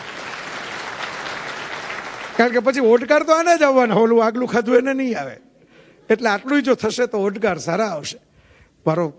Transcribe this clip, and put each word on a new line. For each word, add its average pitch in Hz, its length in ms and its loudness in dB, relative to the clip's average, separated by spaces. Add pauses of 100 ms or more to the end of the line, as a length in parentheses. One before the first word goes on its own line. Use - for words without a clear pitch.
(2250)
કારણ 233 140 4
કે 233 80 2
પછી 254 220 2
ઓડકાર 247 420 4
તો 311 100 2
આને 330 260 4
જ 320 40 4
આવવાના, 254 320 4
ઓલું 226 300 4
આગલું 233 240 -2
ખાધું 233 280 2
એને 262 180 2
નહીં 254 240 -2
આવે. 131 180 -8 (760)
એટલે 220 180 2
આટલું 254 340 0
જો 247 120 2
થશે 226 320 -2
તો 220 120 -4
ઓડકાર 196 400 -2
સારા 185 280 -2
આવશે. 156 320 -8 (680)
મારો 160 320 0